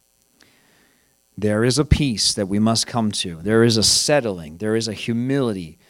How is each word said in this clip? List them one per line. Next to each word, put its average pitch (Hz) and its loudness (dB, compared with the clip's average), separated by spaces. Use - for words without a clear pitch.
there 104 2
is 127 2
a 151 2
peace 131 2
that 104 -2
we 98 -2
must 110 2
come 110 -2
to. 85 -8
There 110 4
is 117 4
a 107 2
settling. 98 0
There 107 -2
is 110 -4
a 107 -6
humility. 117 -4